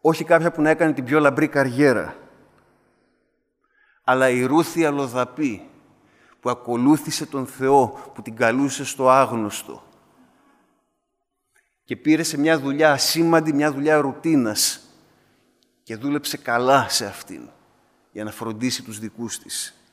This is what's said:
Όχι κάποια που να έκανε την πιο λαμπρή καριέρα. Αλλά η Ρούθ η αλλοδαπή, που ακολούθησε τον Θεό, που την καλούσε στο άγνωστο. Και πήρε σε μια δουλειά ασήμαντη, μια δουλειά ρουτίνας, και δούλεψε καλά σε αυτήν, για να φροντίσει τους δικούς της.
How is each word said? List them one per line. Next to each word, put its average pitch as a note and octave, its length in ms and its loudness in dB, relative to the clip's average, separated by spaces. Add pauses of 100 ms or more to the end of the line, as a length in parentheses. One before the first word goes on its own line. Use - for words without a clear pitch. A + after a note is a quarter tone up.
Όχι D#3+ 200 2
κάποια E3 280 2
που D#3 100 -4
να D3+ 80 4
έκανε D#3+ 240 2
την C3 100 -6
πιο C#3 160 2
λαμπρή C#3+ 280 2
καριέρα. C3 680 0 (1900)
Αλλά C3 260 2
η B2 140 0
Ρούθ D#3 320 0
η E3 100 0
αλλοδαπή, B2+ 840 -4 (720)
που B2 100 -6
ακολούθησε B2+ 760 0
τον C3 220 -8
Θεό, C3+ 680 0
που - 80 -16
την A2+ 140 -14
καλούσε C3 500 0
στο B2+ 240 0
άγνωστο. A#2+ 760 0 (2000)
Και A#2+ 120 -8
πήρε D#3 280 2
σε D3+ 140 -6
μια D#3 220 2
δουλειά C#3+ 320 2
ασήμαντη, D#3+ 640 2
μια D3 180 0
δουλειά D3+ 260 0
ρουτίνας, C3+ 840 0 (1000)
και A2+ 120 -12
δούλεψε C#3+ 420 -6
καλά B2 520 2
σε - 160 -2
αυτήν, D2+ 440 -16 (640)
για G#2+ 120 -12
να G#2+ 80 -10
φροντίσει A#2 520 -8
τους G#2+ 160 -16
δικούς A2+ 400 -12
της. - 360 -12 (180)